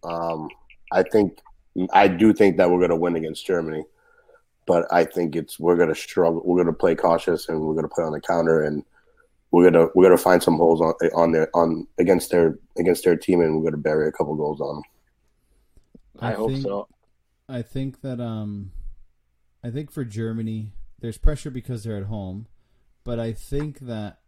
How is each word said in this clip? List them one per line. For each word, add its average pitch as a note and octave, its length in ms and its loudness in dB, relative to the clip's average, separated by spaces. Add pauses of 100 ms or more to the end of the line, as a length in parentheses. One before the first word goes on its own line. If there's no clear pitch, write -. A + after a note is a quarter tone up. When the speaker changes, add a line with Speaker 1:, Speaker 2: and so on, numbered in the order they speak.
Speaker 1:
Um, E2+ 440 -6 (440)
I F#2 120 2
think, G2+ 360 0 (540)
I G2 140 6
do G2 260 4
think G2 240 4
that F2+ 140 4
we're F2+ 80 2
gonna F2 160 2
win E2+ 220 0
against D#2+ 280 -8
Germany, D#2+ 380 -4 (800)
but E2+ 260 0
I F2 120 4
think E2 320 -4
it's, D#2+ 240 -8
we're E2+ 160 2
gonna E2+ 180 2
struggle. E2 520 -2
We're F2+ 180 2
gonna E2 120 0
play E2+ 200 0
cautious, E2+ 540 0
and D#2+ 120 -4
we're D#2 140 -2
gonna D2+ 140 -4
play - 160 -4
on D#2+ 80 -6
the D2+ 80 -10
counter, E2 420 0
and D2+ 200 -6 (680)
we're F2 180 8
gonna, E2 240 6
we're F#2 120 8
gonna F2+ 120 8
find F2+ 240 4
some E2+ 160 2
holes E2 240 4
on, E2 120 0 (200)
on E2 200 2
their, D#2 220 0
on, E2 300 0 (140)
against F#2 320 2
their, E2+ 260 2 (220)
against F2 240 0
their F2 140 4
team, F2 240 0
and D#2+ 160 0
we're D#2+ 80 -2
gonna D#2 120 -4
bury D2+ 300 -2
a D#2 40 -4
couple D2+ 240 -6
goals D2+ 260 -6
on D2 140 -8
them. D2 80 -14 (1400)
Speaker 2:
I A2+ 120 -6
Speaker 3:
I - 20 -4
Speaker 2:
hope A2 180 -4
Speaker 3:
think, C3+ 120 -6
Speaker 2:
so. - 240 -6 (600)
Speaker 3:
I B2+ 140 -10
think C3+ 400 -8
that, B2+ 180 -10
um, G#2 520 -8 (920)
I A#2+ 60 -10
think C#3+ 220 -10
for D3 120 -8
Germany, A2 680 -8 (260)
there's A#2 200 -10
pressure D3+ 320 2
because B2 320 -10
they're G#2+ 140 -8
at G2 80 -8
home, G2+ 420 -10 (560)
but A#2+ 160 -6
I A2+ 120 -6
think C#3+ 500 -8
that A2 460 -12